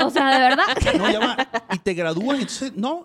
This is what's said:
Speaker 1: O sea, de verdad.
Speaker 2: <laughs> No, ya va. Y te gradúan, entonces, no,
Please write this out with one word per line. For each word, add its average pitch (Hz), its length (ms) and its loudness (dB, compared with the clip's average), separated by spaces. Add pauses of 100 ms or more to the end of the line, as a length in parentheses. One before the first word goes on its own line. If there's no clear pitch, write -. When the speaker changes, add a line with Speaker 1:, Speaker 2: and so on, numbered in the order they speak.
Speaker 1:
O - 40 -2
sea, 269 240 2
de 269 60 6
verdad. 269 260 4
Speaker 2:
<laughs> 262 340 0
No, 220 120 2
ya 214 80 0
va. 240 180 0 (360)
Y 185 60 -4
te 190 140 -4
gradúan, 170 440 -2
entonces, 254 380 -8
no, 285 300 -4